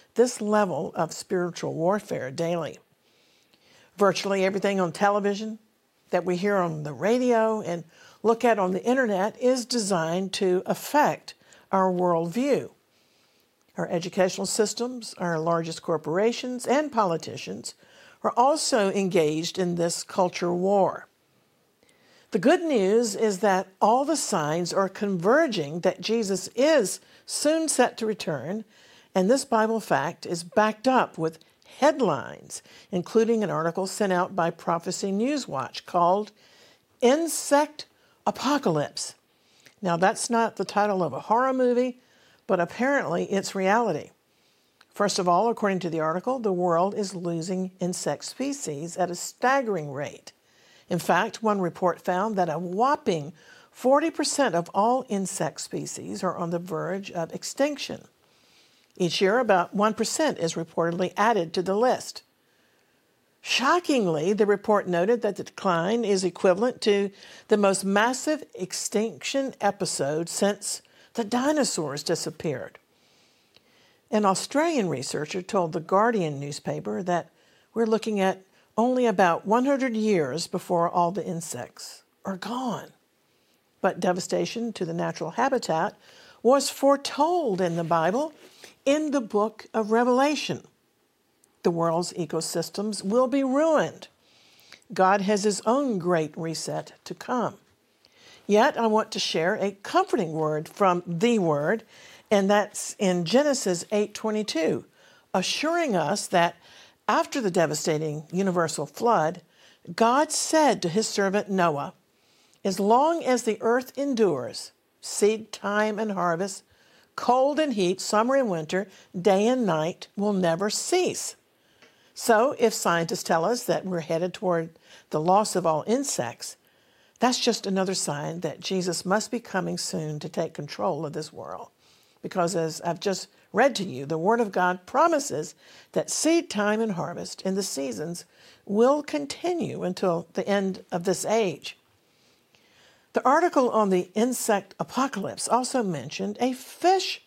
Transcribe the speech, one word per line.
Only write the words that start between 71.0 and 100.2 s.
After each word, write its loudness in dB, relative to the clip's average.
the -2
dinosaurs -2
disappeared. -4
An 2
Australian 2
researcher -6
told 0
the -4
Guardian 2
newspaper -6
that -2
we're 0
looking 0
at 0
only 2
about 4
one 2
hundred 0
years 0
before 0
all 2
the -6
insects -10
are -6
gone. -6
But 0
devastation -2
to -6
the -6
natural -4
habitat -2
was 4
foretold 2
in 0
the -2
Bible 2
in 2
the 2
book -2
of -2
Revelation. 2
The 4
world's 0
ecosystems -4
will 2
be 0
ruined. 0
God 4
has 0
his 0
own 2
great 0
reset -6
to -10
come. -4
Yet 4
I 2
want 2
to -6
share 0
a -4
comforting 0